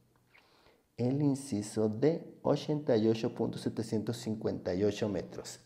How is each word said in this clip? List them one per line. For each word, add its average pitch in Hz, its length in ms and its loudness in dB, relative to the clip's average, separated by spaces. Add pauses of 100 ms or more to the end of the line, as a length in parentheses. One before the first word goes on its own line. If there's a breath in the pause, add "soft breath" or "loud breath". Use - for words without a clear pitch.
(960 soft breath)
el 131 240 0
inciso 110 680 0
D, 139 520 0
ochenta 147 560 2
y 110 100 4
ocho 113 280 2
punto 120 240 -2
setecientos 113 580 -2
cincuenta 101 560 -4
y 95 100 2
ocho 104 260 2
metros. - 560 -6